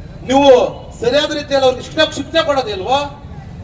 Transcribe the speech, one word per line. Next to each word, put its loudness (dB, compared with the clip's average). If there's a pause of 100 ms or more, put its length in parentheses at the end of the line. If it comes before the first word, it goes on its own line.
(280)
ನೀವು 6 (500)
ಸರಿಯಾದ 0
ರೀತಿಯಲ್ಲಿ 0
ಅವ್ರಿಗೆ 2
ಶಿಕ್ಷೆ, -2
ಶಿಕ್ಷೆ -2
ಕೊಡೋದಿಲ್ವೋ, -2 (400)